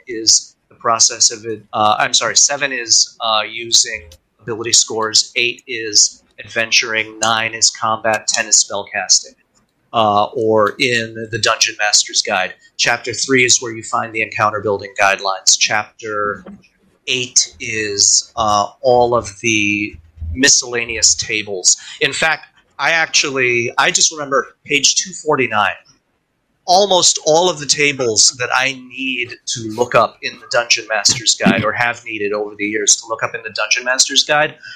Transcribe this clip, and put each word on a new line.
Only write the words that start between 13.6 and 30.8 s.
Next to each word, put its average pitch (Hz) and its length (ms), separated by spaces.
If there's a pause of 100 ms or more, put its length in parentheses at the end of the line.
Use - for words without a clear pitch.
where 117 120
you 113 100
find 113 320
the 110 80
encounter 107 380
building 101 380
guidelines. 98 600
Chapter 104 840 (640)
eight 127 520
is, 107 760
uh, 104 320 (120)
all 123 340
of 110 260
the 104 540 (380)
miscellaneous 120 840
tables. 104 640 (240)
In 143 140
fact, 160 320 (320)
I 147 140
actually, 131 840
I 147 140
just - 220
remember 139 520
page 139 300
two 190 180
forty-nine. 110 600 (920)
Almost 185 600
all 170 240
of 151 80
the 143 80
tables 131 720
that 123 160
I 131 200
need 127 600 (120)
to 123 140 (140)
look 120 220
up 110 260
in 123 160
the - 140
Dungeon 117 360